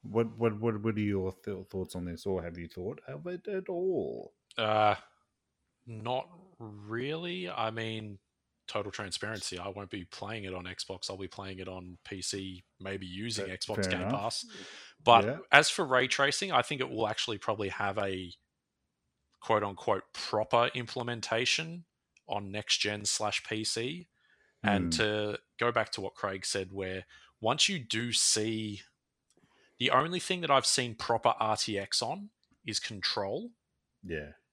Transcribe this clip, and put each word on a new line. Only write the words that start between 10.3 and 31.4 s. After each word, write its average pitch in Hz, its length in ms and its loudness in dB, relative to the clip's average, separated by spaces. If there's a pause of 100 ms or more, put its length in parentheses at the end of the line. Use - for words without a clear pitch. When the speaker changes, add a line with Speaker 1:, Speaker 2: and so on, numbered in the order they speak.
Speaker 2:
it 92 100 -6
on 90 100 -8
Xbox. 92 460 -8
I'll 95 60 -8
be 95 120 -8
playing 98 300 -10
it 92 100 -8
on 90 360 -10
P 95 180 -8
C, 95 420 -6 (160)
maybe 95 260 -6
using 101 400 -4
Speaker 1:
Fair, 92 100 -6
Speaker 2:
Xbox 101 200 -4
Speaker 1:
fair 95 140 0
Speaker 2:
Game 90 120 0
Speaker 1:
enough. 101 80 -2
Speaker 2:
Pass. 104 340 -2 (600)
But 117 200 12
Speaker 1:
Yeah. 135 140 0 (140)
Speaker 2:
as 147 180 10
for 180 140 0
ray 127 240 4
tracing, 143 420 2
I 127 120 6
think 139 180 -2
it 127 100 0
will 110 160 0
actually 107 320 -2
probably 104 300 -2
have 98 300 0
a 92 340 -2 (1080)
quote-unquote 101 720 0
proper 117 640 2
implementation 123 1120 -2 (420)
on 101 240 -4
next 104 280 -2
gen 104 260 -2
slash - 400 -2
P 110 180 -4
C. 135 460 -4 (560)
And 95 260 2
Speaker 1:
Hmm. 80 60 0
Speaker 2:
to 107 420 0 (220)
go 120 100 4
back 117 220 2
to - 80 -6
what 95 140 -6
Craig 98 300 -4
said, 95 280 -2
where 95 340 -6 (340)
once 117 280 4
you 190 100 -2
do 117 340 -2
see, 110 720 2 (960)
the 120 140 4
only 165 260 4
thing 180 220 -2
that 151 100 -2
I've 135 160 6
seen 120 300 2
proper 117 420 4
R 110 180 4